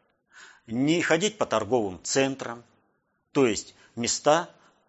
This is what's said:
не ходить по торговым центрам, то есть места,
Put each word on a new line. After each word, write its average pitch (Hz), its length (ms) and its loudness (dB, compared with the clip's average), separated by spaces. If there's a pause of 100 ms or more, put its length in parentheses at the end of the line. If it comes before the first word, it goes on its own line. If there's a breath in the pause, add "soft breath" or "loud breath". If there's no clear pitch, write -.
(680 soft breath)
не 143 360 0
ходить 170 340 0
по - 100 -2
торговым 104 580 -2
центрам, 135 580 -2 (720)
то 139 120 4
есть 104 300 -2 (220 soft breath)
места, 147 520 0 (400 soft breath)